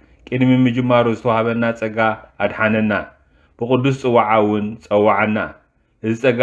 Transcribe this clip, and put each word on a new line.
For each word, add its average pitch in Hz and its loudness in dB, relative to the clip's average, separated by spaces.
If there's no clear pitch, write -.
ቅድሚ 127 0
ምጅማሩ 123 2
ዝተዋህበና 117 -2
ጸጋ 110 -6
ኣድሓነና፣ 107 -2
ብቅዱስ 127 0
ጽዋዓ 117 2
እውን 104 0
ጸዋዓና። 104 0
እዚ 113 -2
ጸጋ 123 0